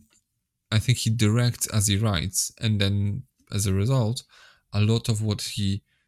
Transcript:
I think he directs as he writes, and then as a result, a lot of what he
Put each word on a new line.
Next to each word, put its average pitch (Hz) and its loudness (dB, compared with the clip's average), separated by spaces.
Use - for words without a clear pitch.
I 107 4
think - 0
he 113 -2
directs 113 0
as 101 0
he 101 2
writes, 92 -2
and 107 0
then 101 0
as 101 0
a 95 2
result, 117 0
a 101 2
lot 110 2
of 107 0
what 107 -2
he 98 -4